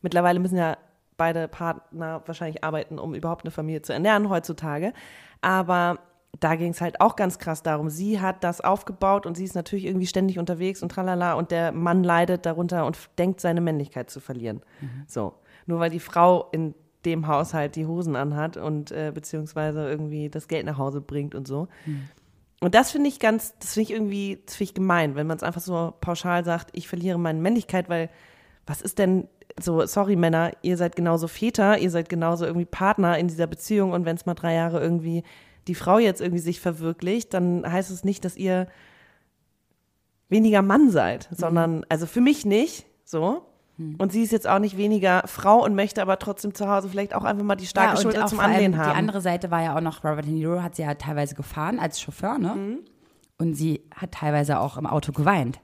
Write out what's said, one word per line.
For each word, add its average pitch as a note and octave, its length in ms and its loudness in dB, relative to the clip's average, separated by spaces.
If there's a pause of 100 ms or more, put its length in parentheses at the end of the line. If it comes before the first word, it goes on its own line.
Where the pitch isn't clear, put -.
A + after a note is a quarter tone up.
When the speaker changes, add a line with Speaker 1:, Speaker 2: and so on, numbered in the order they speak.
Speaker 1:
Mittlerweile F3 380 2
müssen F3+ 180 0
ja E3 200 0 (400)
beide E3 300 -2
Partner E3 800 -8
wahrscheinlich D#3+ 360 -10
arbeiten, D#3 360 -6
um D#3+ 160 -8
überhaupt E3 280 -6
eine D#3+ 80 -8
Familie D#3 300 -6
zu - 100 -10
ernähren G3+ 380 2
heutzutage. E3 640 -4 (480)
Aber F3+ 560 2 (420)
da D#3+ 160 2
ging's E3+ 260 -4
halt E3+ 200 -2
auch A3 140 6
ganz F#3 240 0
krass D#3+ 240 -6
darum. D#3 260 0
Sie F#3+ 320 -2
hat F#3 220 -2
das F3 180 -2
aufgebaut G3 640 0
und E3+ 100 -6
sie F#3 100 -6
ist F#3 100 -10
natürlich F#3+ 300 -4
irgendwie F#3 200 -2
ständig F#3 320 0
unterwegs F3+ 460 -4
und E3+ 60 -6
tralala F3+ 440 -2
und E3 160 -2
der E3+ 220 0
Mann F3 320 2
leidet F3 420 2
darunter E3+ 400 -2
und D#3 120 -4
f-, - 200 -20
denkt, F3+ 240 0
seine E3+ 200 0
Männlichkeit D3 500 -4
zu C3+ 80 -16
verlieren. A#2 420 -10 (200)
Speaker 2:
Mhm. C3+ 260 -14
Speaker 1:
So. G#2 260 -6 (320)
Nur E3+ 140 -2
weil E3+ 100 2
die E3 120 -6
Frau F3 500 4
in D#3+ 240 -2 (300)
dem E3 220 0
Haushalt D3+ 480 0
die D#3+ 120 -4
Hosen E3 280 -2
anhat D3 420 -2
und, D3 340 -4
äh, D3+ 240 -6
beziehungsweise D3+ 720 -6
irgendwie D3+ 400 -6
das D#3 180 -10
Geld D#3+ 180 -4
nach D3 120 -6
Hause C#3 240 -4
bringt C#3+ 320 -6
und C3 140 -10
so. C#3+ 200 -4 (180)
Speaker 2:
Mhm. C#3+ 240 -8 (500)
Speaker 1:
Und F3 160 2
das B3+ 160 6
finde C#4+ 160 2
ich C#4 120 -2
ganz, A3 400 0
das - 140 -10
finde A3 160 2
ich - 60 -6
irgendwie, G3+ 500 -4
das - 100 -16
finde G3 140 -2
ich - 60 -18
gemein, E3+ 400 2
wenn D3+ 100 -2
man's D#3+ 180 -4
einfach E3+ 180 -4
so E3+ 400 -4
pauschal F3 420 -2
sagt, E3+ 300 -2
ich E3+ 140 -10
verliere F3 300 -2
meine D#3+ 220 0
Männlichkeit, F#3 500 0
weil E3 200 -2 (580)
was D3 140 -8
ist - 180 -6
denn F#3 280 4 (340)
so, E3 240 2
sorry G3+ 320 2
Männer, E3 340 4 (120)
ihr F3+ 120 2
seid E3+ 220 0
genauso E3 300 2
Väter, G#3+ 500 2
ihr F3+ 140 0
seid E3+ 180 -2
genauso E3 360 0
irgendwie E3+ 200 0
Partner F#3 540 2
in F3 100 2
dieser E3 180 0
Beziehung G3 460 0
und F3 100 0
wenn's E3 220 -4
mal F3 80 0
drei E3+ 220 -2
Jahre E3 260 0
irgendwie E3 420 0 (440)
die F3 80 -2
Frau F#3+ 240 4
jetzt G3 220 4
irgendwie F3 200 -2
sich F3 180 -4
verwirklicht, E3+ 760 -4
dann F3+ 380 0
heißt F#3 200 -2
es F3+ 120 -12
nicht, G3 220 -2
dass F3 100 -6
ihr F#3 320 0 (1600)
weniger G#3+ 320 6
Mann A3+ 280 8
seid, B2+ 420 2
Speaker 2:
Mhm. E3+ 40 -10
Speaker 1:
sondern, E3 540 0
also D#3+ 160 0
für A#3+ 160 0
mich C#4+ 240 4
nicht, G#3+ 400 2 (180)
so. F#3 420 -2 (320)
Speaker 2:
Mhm. D#3 200 -10
Speaker 1:
Und G3 140 0
sie A3+ 120 2
ist G#3+ 80 0
jetzt - 160 2
auch G3 120 4
nicht G3+ 180 0
weniger F#3+ 500 4
Frau G#3+ 360 6
und G#3 120 2
möchte G3+ 260 0
aber F#3+ 180 2
trotzdem G3+ 340 -6
zu G3+ 140 -4
Hause G3 220 0
vielleicht G3+ 240 -4
auch G3 100 -2
einfach G#3 200 0
mal G3+ 120 0
die F#3 120 -10
starke G3 220 4
Speaker 2:
Ja, - 80 4
und G3 40 2
Speaker 1:
Schulter A3 240 2
Speaker 2:
auch G3+ 40 0
Speaker 1:
zum - 80 -2
Speaker 2:
vor G3+ 80 2
allem G3+ 100 4
Speaker 1:
Anlehnen G3 180 6
Speaker 2:
die D#3 60 2
Speaker 1:
haben. D3+ 180 2
Speaker 2:
andere G3+ 240 0
Seite F3 300 -2
war E3+ 100 2
ja D#3+ 140 -2
auch D#3+ 60 0
noch, D#3+ 220 -6
Robert D3+ 220 -2
De D3+ 80 -4
Niro E3 300 -2
hat F3 120 -8
sie D#3+ 80 -4
ja D3 120 -2
teilweise D3 400 -4
gefahren D#3+ 440 -6
als - 220 -4
Chauffeur, G#3+ 360 -6
ne? C#4 180 0
Speaker 1:
Mhm. G#3 240 -6 (580)
Speaker 2:
Und E3 180 0
sie D#3 260 0 (120)
hat - 200 -10
teilweise D3 460 0
auch B2+ 180 -4
im D3+ 80 -6
Auto C#3+ 260 -2
geweint D3 520 0